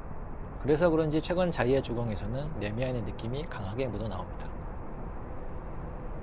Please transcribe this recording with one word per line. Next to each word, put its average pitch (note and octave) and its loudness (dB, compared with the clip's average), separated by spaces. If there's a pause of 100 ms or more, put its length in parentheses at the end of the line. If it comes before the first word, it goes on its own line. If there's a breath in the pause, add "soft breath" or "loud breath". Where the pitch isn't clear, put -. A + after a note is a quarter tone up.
(640)
그래서 D#3 6
그런지 D#3+ 4
최근 F3 4
자이의 B2+ 4
조경에서는 A#2 -2
내미안의 A#2 0
느낌이 A#2 -2
강하게 A2 -2
묻어나옵니다. G2+ -4 (1800)